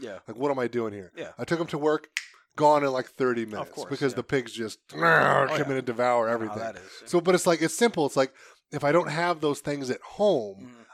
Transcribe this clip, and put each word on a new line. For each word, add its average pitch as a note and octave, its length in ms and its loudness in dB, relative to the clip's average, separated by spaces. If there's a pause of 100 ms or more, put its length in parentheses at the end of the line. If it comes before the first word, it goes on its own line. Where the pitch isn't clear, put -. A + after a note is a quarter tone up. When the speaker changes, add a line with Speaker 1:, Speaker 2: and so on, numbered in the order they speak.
Speaker 1:
Yeah. G#2 260 -14
Speaker 2:
Like, G#2+ 100 -12
what C#3+ 140 -2
am C3+ 80 -2
I B2 80 -2
doing A#2 260 -4
here? G2+ 240 -14
Speaker 1:
Yeah. D3+ 220 -12
Speaker 2:
I A#2+ 60 -6
took E3 160 -2
'em E3+ 80 -6
to D#3 100 -6
work. D3+ 300 0 (480)
Gone D3+ 260 6
in, C#3 80 0
like, B2+ 160 -2
thirty A#2+ 400 -2
minutes G#2+ 240 -10
Speaker 1:
Of - 60 -20
course, D3 140 -10
Speaker 2:
because C#3 240 -2
Speaker 1:
yeah. - 20 -8
Speaker 2:
the B2 80 -4
pigs C3 280 -4
just A2 280 -10 (120)
Speaker 1:
Oh, D3 60 -14
Speaker 2:
come C#3+ 500 6 (100)
Speaker 1:
yeah. C#3+ 120 0
Speaker 2:
in C3+ 60 0
and B2+ 100 -4
devour A#2+ 380 2
Speaker 1:
I - 20 -2
know - 40 -2
how A#2 40 2
Speaker 2:
everything. A2 240 -4
Speaker 1:
that A2+ 180 -6
is, - 60 -18 (200)
yeah. - 40 -20
Speaker 2:
So, F3 140 2
but F3+ 160 4
it's E3+ 100 0
like, E3+ 160 2
it's D#3+ 140 -2
simple. G3+ 300 2
It's - 100 -4
like, C3+ 180 0 (380)
if C#3+ 120 -6
I C#3+ 80 2
don't E3 160 2
have E3 320 -2
those D3 200 -2
things C#3+ 300 -6
at A#2+ 100 -4
home, B2+ 640 0
Speaker 1:
Mm-hmm. B2 180 -20 (120)